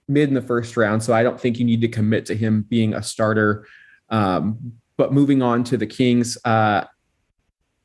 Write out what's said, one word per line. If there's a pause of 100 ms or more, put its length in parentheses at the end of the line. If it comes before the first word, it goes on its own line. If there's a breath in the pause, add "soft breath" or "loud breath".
mid
in
the
first
round,
so
I
don't
think
you
need
to
commit
to
him
being
a
starter. (440 loud breath)
Um, (240)
but
moving
on
to
the
Kings,
uh, (1000)